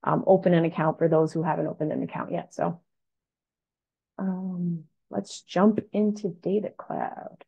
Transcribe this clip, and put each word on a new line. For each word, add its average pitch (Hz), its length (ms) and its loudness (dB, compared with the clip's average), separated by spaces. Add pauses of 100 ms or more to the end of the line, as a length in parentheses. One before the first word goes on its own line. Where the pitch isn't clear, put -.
um, - 200 0
open 185 280 6
an 170 100 6
account 160 340 0
for 165 120 2
those 160 240 4
who 160 100 -2
haven't 156 240 -2
opened 151 240 -4
an - 100 -2
account - 300 -8
yet. 170 220 -8
So, 170 260 -4 (1400)
um, 180 680 -4 (240)
let's - 320 -8
jump 214 400 2 (100)
into 208 380 0
Data 185 400 -4
Cloud. - 800 -10